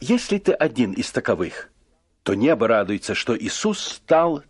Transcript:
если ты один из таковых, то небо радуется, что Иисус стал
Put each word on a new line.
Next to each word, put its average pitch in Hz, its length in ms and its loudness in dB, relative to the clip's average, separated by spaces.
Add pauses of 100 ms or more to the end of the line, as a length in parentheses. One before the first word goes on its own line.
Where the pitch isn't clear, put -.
если 208 360 0
ты 196 160 0
один 123 400 0
из - 180 -6
таковых, 92 600 -4 (540)
то 101 100 0
небо 117 340 2
радуется, 104 460 0
что - 240 -2
Иисус - 400 -4
стал 165 720 0